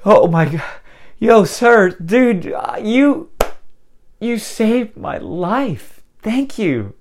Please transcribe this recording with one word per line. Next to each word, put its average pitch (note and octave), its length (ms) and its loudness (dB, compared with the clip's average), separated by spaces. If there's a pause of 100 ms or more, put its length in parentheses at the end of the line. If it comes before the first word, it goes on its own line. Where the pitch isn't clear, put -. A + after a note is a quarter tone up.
Oh G#3 240 6
my E3 160 2
God, D3+ 180 -4 (560)
yo, A3+ 260 6
sir, A3+ 460 4
dude, G3 640 0
uh, - 280 -8
you, B3 500 0 (920)
you A#3 180 -4
saved A3+ 580 -2
my - 220 -8
life. F3+ 840 -6 (200)
Thank C4 360 -4
you. B2+ 420 -4